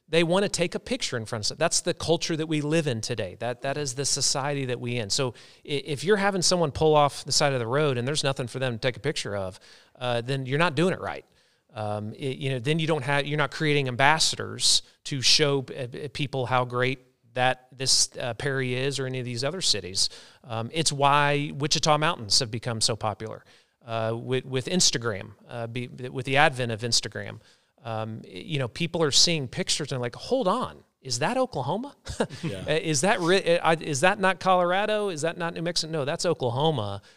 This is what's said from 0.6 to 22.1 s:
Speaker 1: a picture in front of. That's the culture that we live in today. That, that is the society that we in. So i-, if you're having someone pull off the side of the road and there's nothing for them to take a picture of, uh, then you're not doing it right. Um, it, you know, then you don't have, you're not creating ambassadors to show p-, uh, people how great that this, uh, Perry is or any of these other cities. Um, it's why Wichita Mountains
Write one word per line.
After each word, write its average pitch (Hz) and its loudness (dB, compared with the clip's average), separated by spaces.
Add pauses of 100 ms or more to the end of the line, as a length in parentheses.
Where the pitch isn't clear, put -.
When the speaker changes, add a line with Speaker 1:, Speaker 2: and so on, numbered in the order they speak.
Speaker 1:
a 202 -6
picture - -4
in 110 -4
front 110 -4
of. - -12
That's 160 2
the 175 -2
culture 170 0
that 156 -2
we 156 0
live 151 2
in 117 0
today. 107 -6
That, 120 -4
that 139 -4
is 143 -4
the 135 -4
society 139 0
that 123 -4
we 123 -4
in. 107 -4
So 127 0 (280)
i-, - -12
if 143 -4
you're 202 4
having 196 0
someone 170 2
pull 156 4
off 147 4
the 139 -10
side 143 2
of 127 0
the 113 -2
road 139 0
and 120 -2
there's 147 0
nothing 135 -2
for 123 -10
them 127 -2
to 110 -6
take 127 -2
a 107 -12
picture 107 -4
of, 95 -6 (400)
uh, 123 -2
then 135 -4
you're 135 0
not 165 4
doing 165 4
it - -4
right. 82 -6 (480)
Um, 107 -6
it, 135 -6
you 139 -4
know, 131 -2
then 151 0
you 156 0
don't 156 0
have, 143 0
you're 143 -2
not 143 0
creating 143 2
ambassadors 123 2 (240)
to 135 -4
show 143 6
p-, 117 -12
uh, 131 -8
people 135 -2
how 127 4
great 123 0 (340)
that 127 2
this, 131 2 (100)
uh, 127 -4
Perry 131 -2
is 131 -2
or 135 -4
any 131 -6
of 127 -6
these 120 -4
other 170 -4
cities. 95 0 (340)
Um, 113 -6
it's 160 0
why 143 4
Wichita 151 2
Mountains 151 0